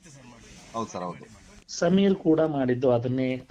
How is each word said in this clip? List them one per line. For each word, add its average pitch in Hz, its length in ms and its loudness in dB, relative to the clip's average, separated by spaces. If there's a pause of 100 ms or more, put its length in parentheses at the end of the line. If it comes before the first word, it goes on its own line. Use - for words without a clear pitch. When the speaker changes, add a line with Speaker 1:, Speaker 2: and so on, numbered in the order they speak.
(720)
Speaker 1:
ಹೌದು 113 160 -6
ಸರ್, 90 140 -10
ಹೌದು. 82 360 -12 (300)
Speaker 2:
ಸಮೀರ್ 190 460 2
ಕೂಡ 160 260 2
ಮಾಡಿದ್ದು 135 500 0
ಅದನ್ನೇ. 127 600 -2